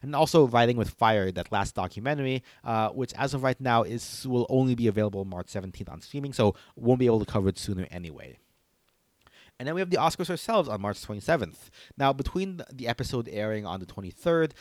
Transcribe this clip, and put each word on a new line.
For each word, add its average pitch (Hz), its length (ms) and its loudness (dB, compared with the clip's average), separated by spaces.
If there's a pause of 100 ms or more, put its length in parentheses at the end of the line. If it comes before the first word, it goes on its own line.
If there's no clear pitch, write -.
And 139 140 -8
also 156 320 6
Riding 120 280 4
with 104 140 0
Fire, 107 400 2
that 90 220 -6
last 98 240 -2
documentary, 131 640 -2 (220)
uh, 110 240 0
which 123 260 -6
as 131 180 -2
of 135 120 -2
right 135 160 0
now 120 240 4
is, - 420 -8
will 123 220 2
only 131 260 4
be 117 140 2
available 101 360 0
March 90 260 -10
seventeenth 95 380 -8
on 76 120 -12
streaming, 139 320 -8
so 104 240 4 (180)
won't 123 240 4
be 127 80 4
able 113 140 6
to 104 60 -2
cover 98 220 0
it 95 100 0
sooner 92 340 -6
anyway. 78 460 -14 (1200)
And 123 60 -10
then 156 80 -2
we 180 60 -2
have 185 100 -4
the 180 60 4
Oscars 165 340 2
ourselves 180 380 0
on 107 120 -2
March 101 220 -2
twenty-seventh. 107 680 -2 (260)
Now, 139 160 2
between 175 500 -4 (100)
the 127 140 -10
episode 117 420 -4
airing 107 380 -4
on 92 140 -6
the 90 60 -12
twenty-third 160 760 -2